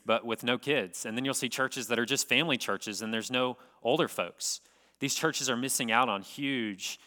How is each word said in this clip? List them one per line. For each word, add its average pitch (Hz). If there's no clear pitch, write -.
but 113
with 113
no 123
kids. 123
And 113
then 131
you'll 135
see 127
churches 131
that 117
are 117
just 131
family 139
churches 101
and 110
there's 113
no 127
older 139
folks. -
These 139
churches 143
are 120
missing 127
out 120
on 101
huge 117